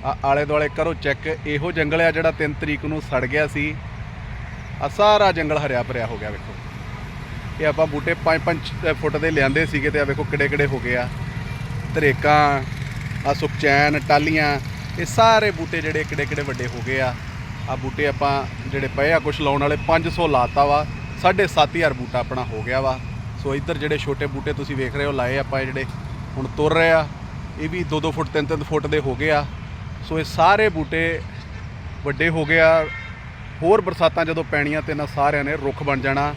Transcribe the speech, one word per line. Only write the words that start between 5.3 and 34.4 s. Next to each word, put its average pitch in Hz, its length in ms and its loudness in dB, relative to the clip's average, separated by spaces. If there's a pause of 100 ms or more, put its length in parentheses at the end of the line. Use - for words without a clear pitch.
ਜੰਗਲ 151 260 0
ਹਰਿਆ 135 240 0
ਭਰਿਆ 120 240 -4
ਹੋ 113 120 -6
ਗਿਆ, 107 120 -6
ਵੇਖੋ। 101 240 -10 (1040)
ਇਹ 156 60 2
ਆਪਾਂ 151 200 4
ਬੂਟੇ 147 280 0 (100)
ਪੰਜ 160 180 4
ਪੰਜ 170 160 2 (420)
ਫੁੱਟ 151 160 0
ਦੇ 156 140 2
ਲਿਆਂਦੇ 147 360 4
ਸੀਗੇ 147 240 0
ਤੇ 147 100 0
ਆ 143 40 4
ਵੇਖੋ 139 200 -2
ਕਿੱਡੇ 143 240 0
ਕਿੱਡੇ 143 180 2
ਹੋ 135 120 -2
ਗਏ 123 180 -2
ਆ। 123 120 -2 (880)
ਧਰੇਕਾਂ, 147 680 4 (680)
ਆ 139 60 2
ਸੁਖਚੈਨ, 147 760 4
ਟਾਹਲੀਆਂ, 147 500 4 (400)
ਇਹ 170 80 -4
ਸਾਰੇ 220 440 6
ਬੂਟੇ 165 300 -4
ਜਿਹੜੇ 156 240 -2
ਕਿੱਡੇ 147 220 -2
ਕਿੱਡੇ 143 160 -4
ਵੱਡੇ 123 240 -4
ਹੋ 120 200 -6
ਗਏ 131 140 0
ਆ। 123 140 0 (560)
ਆ 131 60 -2
ਬੂਟੇ 131 300 -2
ਆਪਾਂ 139 380 0 (240)
ਜਿਹੜੇ 135 280 -2
ਪਏ 147 160 2
ਆ 160 60 4
ਕੁਛ 147 220 -2
ਲਾਉਣ 139 200 2
ਵਾਲੇ, 147 160 2 (100)
ਪੰਜ 165 220 2
ਸੌ 170 200 0
ਲਾਤਾ 135 360 4
ਵਾ। 147 220 2 (360)
ਸਾਢੇ 185 240 4
ਸੱਤ 156 300 2
ਹਜ਼ਾਰ 160 160 2
ਬੂਟਾ 123 260 -4
ਆਪਣਾ 123 260 -4
ਹੋ 110 180 -6
ਗਿਆ 127 180 -2
ਵਾ। 131 180 0 (440)
ਸੋ 135 120 -2
ਇੱਧਰ 143 240 -4
ਜਿਹੜੇ 151 200 0
ਛੋਟੇ 143 280 -2
ਬੂਟੇ 139 260 -4
ਤੁਸੀਂ 139 240 -4
ਵੇਖ 131 200 -2
ਰਹੇ 143 80 0
ਹੋ 143 80 0
ਲਾਏ 127 260 0
ਆਪਾਂ, 135 220 -2
ਇਹ 131 60 -2
ਜਿਹੜੇ 131 180 -4 (520)
ਹੁਣ 131 100 -4 (100)
ਤੁਰ 151 180 2
ਰਹੇ 165 160 6
ਆ, 160 160 6 (540)
ਇਹ 156 80 -4
ਵੀ 175 160 -4
ਦੋ 151 160 0
ਦੋ 156 100 0
ਫੁੱਟ, 156 180 -2
ਤਿੰਨ 147 180 0
ਤਿੰਨ 151 160 -2
ਫੁੱਟ 151 240 -2
ਦੇ 151 140 2
ਹੋ 135 140 -2
ਗਏ 151 160 0
ਆ। 147 140 4 (640)
ਸੋ 160 100 0
ਇਹ 151 60 0
ਸਾਰੇ 202 440 6
ਬੂਟੇ 165 520 -2 (840)
ਵੱਡੇ 143 240 0
ਹੋ 160 160 2
ਗਏ 160 160 4
ਆ। 160 260 6 (760)
ਹੋਰ 202 180 6
ਬਰਸਾਤਾਂ 170 440 2
ਜਦੋਂ 160 200 -2